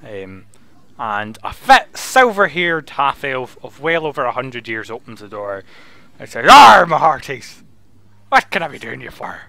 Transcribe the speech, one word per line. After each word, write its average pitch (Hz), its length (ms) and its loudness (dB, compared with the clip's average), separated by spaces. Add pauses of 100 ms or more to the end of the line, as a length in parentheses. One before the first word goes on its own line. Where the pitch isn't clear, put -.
Um, 95 440 -16 (520)
and 107 460 -8
a - 80 -8
fit - 440 2
silver-haired 180 920 0
half-elf 135 720 -4
of 123 180 -20
well 160 260 -2
over 143 180 -6
a 120 80 -2
hundred 123 360 -8
years 110 220 -10
opens 113 300 -16
the 104 80 -20
door 101 340 -10 (560)
and 139 100 -18
says, 123 220 -4
Arr, 220 360 10
my 165 120 -2
hearties! 139 640 -4 (680)
What 262 220 2
can 190 120 -4
I 165 60 -8
be 131 100 -14
doing 120 220 -14
you 117 100 -16
for? - 380 -14